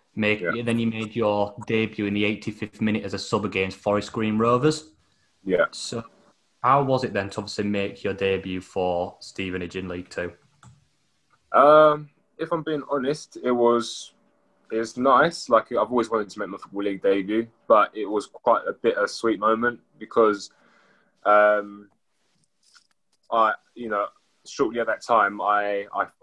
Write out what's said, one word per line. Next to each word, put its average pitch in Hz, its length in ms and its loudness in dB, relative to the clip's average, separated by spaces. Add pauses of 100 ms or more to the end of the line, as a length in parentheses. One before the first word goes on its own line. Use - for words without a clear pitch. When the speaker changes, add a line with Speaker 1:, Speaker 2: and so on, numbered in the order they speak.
(160)
Speaker 1:
Make, 107 260 0
Speaker 2:
Yeah. 117 220 -4
Speaker 1:
then 117 160 -2
you 113 80 0
made 110 280 -6
your 104 380 0 (140)
debut 110 380 -2
in 101 80 -2
the 104 120 0
eighty-fifth 107 540 -6
minute 107 240 0
as 98 100 -10
a 98 60 -4
sub 104 260 -2
against 95 320 -4
Forest 104 360 -2
Green 107 240 -2
Rovers. 123 540 0 (520)
Speaker 2:
Yeah. 90 280 2
Speaker 1:
So - 320 -10 (600)
how 135 200 4
was 131 200 0
it 117 100 -4
then 101 180 -2
to - 80 -10
obviously 101 260 -6
make 101 380 -4
your 98 100 -4
debut 95 480 -2
for 90 580 -4
Stevenage 92 560 -8
in 92 140 -8
League 90 200 -10
Two? 87 220 -8 (1200)
Speaker 2:
Um, 151 560 6 (280)
if 165 140 -6
I'm 165 120 -2
being 151 260 -6
honest, 139 540 -4
it 127 80 0
was, 120 640 2 (580)
it 110 60 -2
was 113 200 -6
nice. 135 520 2
Like, 113 220 2
I've 107 200 0
always 113 180 0
wanted 107 200 -2
to 107 100 -12
make 95 100 -6
my 98 80 -10
Football 101 260 -8
League 101 180 -4
debut, 101 460 0 (200)
but 104 280 6
it 107 100 -6
was 104 200 -2
quite - 420 0
a 101 60 -2
bittersweet 104 680 -2
moment 113 400 0 (200)
because, 107 500 0 (760)
um, 104 640 2 (1400)
I, 110 220 4 (220)
you 117 140 -10
know, 104 180 -2 (380)
shortly 120 340 -2
at 113 80 -2
that 107 160 -4
time, 101 380 2
I, 101 520 0
I, 98 140 -2 (160)